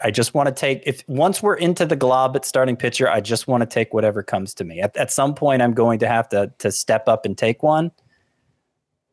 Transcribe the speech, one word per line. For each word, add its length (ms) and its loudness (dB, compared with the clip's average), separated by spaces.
I 60 0
just 240 -2
wanna 180 2
take, 340 -2
if, 220 -4
once 340 0
we're 140 2
into 280 0
the 120 0
glob 400 2
at 80 -4
starting 320 0
pitcher, 320 0
I 120 2
just 280 -2
wanna 180 2
take 260 -2
whatever 300 0
comes 320 -6
to 100 -8
me. 160 -10
At, 160 -4
at 160 -2
some 220 0
point, 280 2
I'm 120 2
going 260 2
to 80 2
have 220 0
to, 280 0
to 140 -2
step 360 0
up 180 2
and 100 -6
take 260 -2
one, 280 2